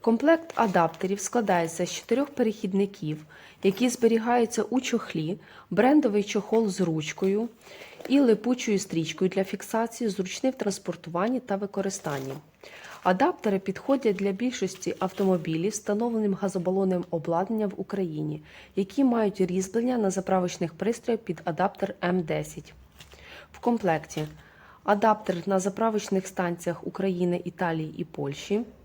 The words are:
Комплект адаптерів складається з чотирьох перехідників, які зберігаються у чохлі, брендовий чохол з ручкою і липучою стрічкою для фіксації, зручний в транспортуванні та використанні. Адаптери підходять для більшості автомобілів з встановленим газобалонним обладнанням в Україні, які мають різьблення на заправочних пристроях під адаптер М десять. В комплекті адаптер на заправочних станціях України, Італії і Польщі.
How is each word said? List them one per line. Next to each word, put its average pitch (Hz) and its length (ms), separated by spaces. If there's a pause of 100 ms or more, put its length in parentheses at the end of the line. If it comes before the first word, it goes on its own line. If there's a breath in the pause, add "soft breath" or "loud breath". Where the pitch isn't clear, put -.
Комплект 285 540
адаптерів 190 640
складається 180 680
з 175 60
чотирьох 269 380
перехідників, 196 960 (360 loud breath)
які 196 260
зберігаються 226 760
у 254 180
чохлі, 170 580 (320 loud breath)
брендовий 226 520
чохол 214 460
з 185 120
ручкою 185 680 (600 loud breath)
і 269 120
липучою 233 580
стрічкою 170 520
для 190 140
фіксації, 226 680
зручний 190 420
в - 20
транспортуванні 196 840
та - 160
використанні. 190 760 (720 loud breath)
Адаптери 196 560
підходять 220 580
для 196 160
більшості 190 680
автомобілів 185 760
з - 40
встановленим 214 560
газобалонним 185 760
обладнанням 190 600
в 196 100
Україні, 156 640 (340 loud breath)
які 202 280
мають 220 360
різьблення 190 580
на 202 120
заправочних 185 640
пристроях 226 460
під - 240
адаптер 185 500 (100)
М 180 180
десять. 156 520 (760 loud breath)
В - 60
комплекті 160 680 (580 loud breath)
адаптер 208 520 (100)
на 196 120
заправочних 202 680
станціях 175 600
України, 180 580
Італії 165 520
і 175 80
Польщі. 156 600 (200)